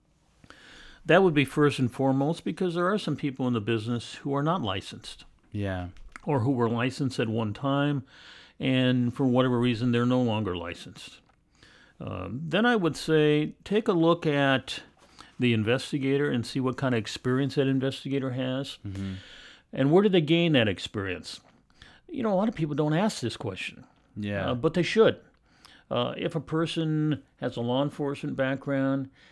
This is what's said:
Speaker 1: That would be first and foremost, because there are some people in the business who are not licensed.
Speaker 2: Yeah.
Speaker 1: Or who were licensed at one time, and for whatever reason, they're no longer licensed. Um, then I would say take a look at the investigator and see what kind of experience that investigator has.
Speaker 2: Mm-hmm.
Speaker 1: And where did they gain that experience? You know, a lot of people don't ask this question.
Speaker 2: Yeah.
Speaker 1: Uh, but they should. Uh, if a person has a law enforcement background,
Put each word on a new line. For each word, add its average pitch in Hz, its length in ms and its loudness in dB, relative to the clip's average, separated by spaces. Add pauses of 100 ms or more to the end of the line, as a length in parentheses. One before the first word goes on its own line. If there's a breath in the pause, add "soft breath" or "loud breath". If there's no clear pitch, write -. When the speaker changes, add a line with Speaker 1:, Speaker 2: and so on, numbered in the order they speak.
(1040 loud breath)
Speaker 1:
That 170 180 6
would 175 100 6
be 139 120 4
first 147 340 2
and 127 120 2
foremost, 135 540 0
because 180 300 -2
there 175 160 0
are 214 60 2
some 151 200 -4
people 131 300 -4
in 123 60 0
the 117 60 0
business 113 560 -2
who 143 180 -6
are 139 100 0
not 165 180 0
licensed. 104 640 -8 (260)
Speaker 2:
Yeah. 95 360 -4 (380)
Speaker 1:
Or 143 160 0
who 131 100 2
were 120 180 2
licensed 123 500 -2
at 120 80 0
one 110 260 -2
time, 139 500 0 (560 loud breath)
and 127 540 2
for 139 120 0
whatever 127 340 4
reason, 120 320 2
they're 117 140 2
no 127 160 2
longer 107 340 0
licensed. 87 640 -12 (800 soft breath)
Um, 98 460 -8
then 180 200 2
I 240 100 4
would 165 200 0
say 151 580 2 (100)
take 214 240 -2
a 208 60 4
look 170 320 4
at 139 560 0 (580 loud breath)
the 123 140 4
investigator 135 760 0
and 123 140 -2
see - 140 -6
what 127 180 -2
kind 127 180 0
of 113 40 2
experience 127 560 -2
that 139 120 2
investigator 135 640 -2
has. 131 540 -6
Speaker 2:
Mm-hmm. 98 280 -6 (580 loud breath)
Speaker 1:
And 135 200 2
where 185 100 6
did 208 100 4
they 180 100 4
gain 165 320 2
that 117 140 4
experience? 95 720 -6 (720 loud breath)
You 294 140 -8
know, 214 100 0
a - 20 2
lot 208 140 0
of - 60 -4
people 151 200 -2
don't 151 180 2
ask 196 280 0
this 113 160 -4
question. - 480 -10 (300)
Speaker 2:
Yeah. 101 360 -4
Speaker 1:
Uh, 123 40 -2
but 156 180 0
they 180 100 2
should. 185 360 4 (680 loud breath)
Uh, 120 280 -2
if 175 180 -4
a 165 60 -4
person 156 800 -2 (180)
has 131 160 -6
a 120 60 -4
law 123 220 0
enforcement 143 520 -6
background, 135 760 -2 (220 soft breath)